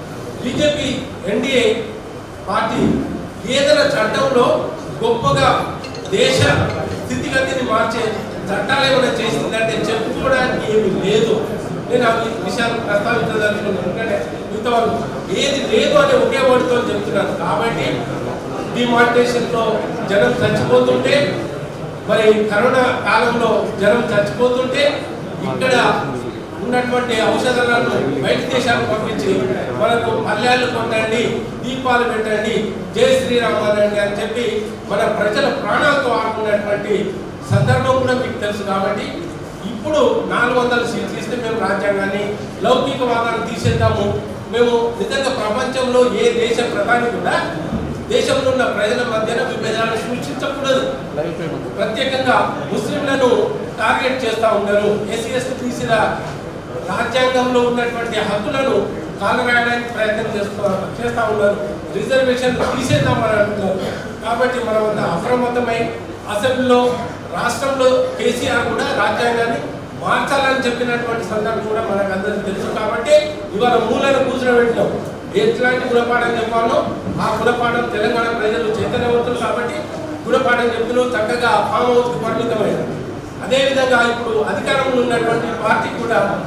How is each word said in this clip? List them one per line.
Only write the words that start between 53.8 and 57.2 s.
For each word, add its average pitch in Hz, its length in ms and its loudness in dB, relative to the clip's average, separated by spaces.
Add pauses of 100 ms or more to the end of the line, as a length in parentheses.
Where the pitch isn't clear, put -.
టార్గెట్ 247 440 0
చేస్తా 220 240 0 (120)
ఉన్నారు, 208 300 2 (240)
ఎస్సీ, - 240 -4
ఎస్టీ, 254 240 -4
బీసీల 240 320 -2 (960)
రాజ్యాంగంలో 247 680 2 (100)